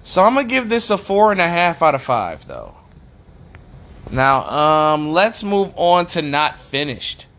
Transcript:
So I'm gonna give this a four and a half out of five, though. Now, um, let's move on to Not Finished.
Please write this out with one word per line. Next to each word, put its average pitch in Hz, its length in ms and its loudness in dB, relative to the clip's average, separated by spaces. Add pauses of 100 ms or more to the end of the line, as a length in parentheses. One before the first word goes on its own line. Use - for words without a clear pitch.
So 180 200 2
I'm 226 120 6
gonna 277 120 2
give 247 220 -2
this 226 220 -2
a 196 80 2
four 202 340 2
and 190 80 -2
a 170 80 2
half 170 340 0
out 156 120 4
of 127 80 -4
five, 92 440 -4
though. 55 280 -14 (1400)
Now, 131 400 0
um, 151 640 2
let's 208 300 0
move 196 340 -2
on 175 320 2
to 170 120 -6
Not 147 380 -2
Finished. - 680 -8 (120)